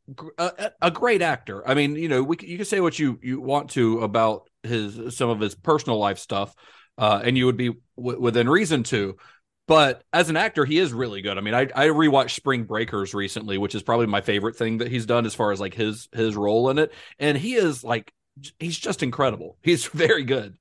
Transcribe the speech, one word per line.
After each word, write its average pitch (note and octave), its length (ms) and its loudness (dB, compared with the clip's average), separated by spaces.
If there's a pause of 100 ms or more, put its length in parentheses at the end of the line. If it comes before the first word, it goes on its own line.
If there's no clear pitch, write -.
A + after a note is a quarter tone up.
(140)
gr-, D#3+ 220 -18
a, F3+ 360 -4 (100)
a F3 80 4
great G#3 320 0
actor. A#2 440 -4
I C3 60 2
mean, D3 240 2
you D#3+ 140 -4
know, C3 120 2
we D#3+ 160 0
c-, - 100 -18
you F3 100 -10
can G3+ 80 -6
say G3+ 140 0
what E3+ 180 0
you, C#3 240 0
you B2+ 180 -6
want C#3+ 300 -2
to A#2 300 2
about A2 500 0 (120)
his, A2+ 540 -6
some A#2+ 140 0
of G#2+ 100 0
his G#2 140 -2
personal D3 440 0
life G2+ 200 0
stuff, - 360 -6 (440)
uh, G#2+ 260 4
and B2+ 140 2
you B2+ 80 4
would B2+ 100 2
be B2 140 -2 (260)
w-, A#2+ 240 -6
within A#2+ 280 2
reason D#3 340 2
to. G2+ 340 -2 (520)
But D3+ 340 4 (100)
as E3 180 2
an D#3 60 0
actor, F3+ 280 0
he D3+ 160 2
is D#3 120 0
really A2+ 300 -6
good. G2 160 -4
I - 20 -4
mean, G#2 140 -2
I, C3 200 2
I C#3 120 4
rewatched D3 460 4
Spring B2+ 320 -2
Breakers G#2 500 -4
recently, G2+ 420 -4
which G2+ 200 -2
is G#2 80 -8
probably A#2 220 2
my G2+ 140 0
favorite G#2 360 0
thing A2+ 220 -2
that A#2+ 120 -4
he's A#2+ 160 -4
done A#2+ 180 2
as G#2+ 100 -4
far G#2+ 180 0
as, G2 80 -4
like, G2 140 -8
his, G#2+ 380 -4
his A2 220 0
role G#2+ 360 2
in C#3+ 80 0
it. D#3 140 0 (280)
And C#3+ 180 0
he A3 160 -4
is, D3+ 300 0
like, A#2 280 -4 (280)
j-, C#3 180 -20
he's E3 180 -8
just - 280 -6
incredible. B2 580 -2
He's D#3+ 240 2
<laughs> - 80 -12
very D#3+ 300 2
good. A#2+ 360 -4